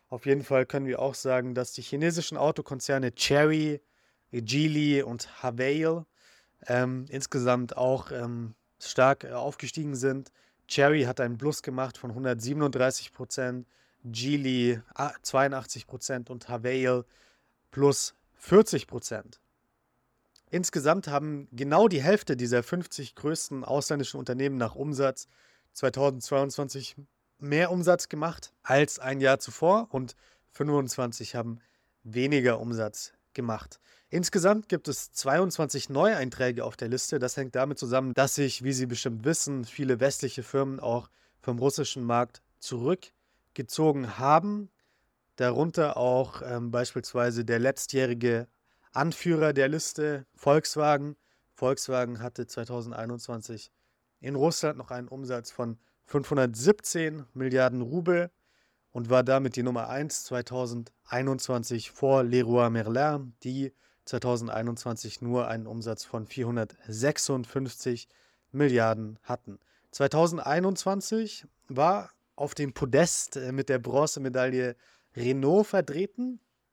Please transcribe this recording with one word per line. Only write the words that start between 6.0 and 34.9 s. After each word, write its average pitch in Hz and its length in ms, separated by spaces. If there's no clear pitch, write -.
ähm, 127 420
insgesamt 123 680
auch, 127 340
ähm, 120 440
stark, 135 440
äh, 123 80
aufgestiegen 131 640
sind. 135 360
Cherry 147 340
hat 127 180
einen 120 180
Plus 143 240
gemacht 131 340
von 120 180
hundertsiebenunddreißig 131 1000
Prozent, 127 540
Geely, 123 760
ah, 143 180
zweiundachtzig 135 640
Prozent 127 440
und 123 180
Havail 123 560
plus 139 440
vierzig - 520
Prozent. 113 540
Insgesamt 170 580
haben 143 440
genau 143 360
die - 140
Hälfte 165 340
dieser 120 260
fünfzig 165 520
größten 143 500
ausländischen 139 540
Unternehmen 131 380
nach 117 180
Umsatz 139 540
zweitausendzweiundzwanzig 135 1200
mehr 151 320
Umsatz 180 380
gemacht 156 440
als 143 360
ein 135 220
Jahr 135 200
zuvor 196 500
und 131 260
fünfundzwanzig 135 840
haben 117 240
weniger 123 580
Umsatz 113 520
gemacht. 117 460
Insgesamt 190 600
gibt - 180
es - 240